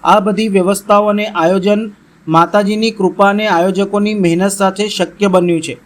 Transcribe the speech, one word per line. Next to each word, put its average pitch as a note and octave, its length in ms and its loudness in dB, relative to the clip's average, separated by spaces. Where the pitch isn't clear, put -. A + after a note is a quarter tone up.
આ F#3+ 160 4
બધી G#3 280 -2
વ્યવસ્થાઓ G3 580 0
અને G#3 200 0
આયોજન G3+ 640 0
માતાજીની G#3 640 0
કૃપા G3 380 0
અને G#3 180 -2
આયોજકોની G3 680 0
મહેનત F#3 380 0
સાથે G3 360 -2
શક્ય G3+ 400 -4
બન્યું F3 340 0
છે. C#3 240 -12